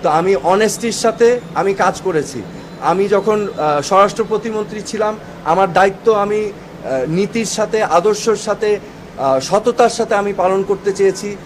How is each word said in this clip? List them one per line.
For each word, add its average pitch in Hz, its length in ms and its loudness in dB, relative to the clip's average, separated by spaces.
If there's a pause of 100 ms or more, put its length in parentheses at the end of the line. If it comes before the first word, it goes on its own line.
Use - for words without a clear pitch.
তো 170 60 2
আমি 170 260 4
অনেস্টির 208 560 0
সাথে 233 480 2 (160)
আমি 196 180 0
কাজ 190 280 0
করেছি। 147 400 -2 (400)
আমি 180 260 2
যখন, 208 400 0 (100)
আহ, 147 240 0
স্বরাষ্ট্র 202 420 2
প্রতিমন্ত্রী 214 580 -4
ছিলাম, 214 340 -4 (300)
আমার 180 280 4
দায়িত্ব 190 400 4
আমি, 208 380 0
আহ, 131 580 -6
নীতির 196 360 0
সাথে, 214 380 -2
আদর্শের 208 520 2
সাথে, 208 440 -2 (380)
আহ, 135 220 2
সততার 226 500 2
সাথে 226 260 -2
আমি 202 180 0
পালন 190 300 2
করতে 196 280 -2
চেয়েছি। 196 440 0 (100)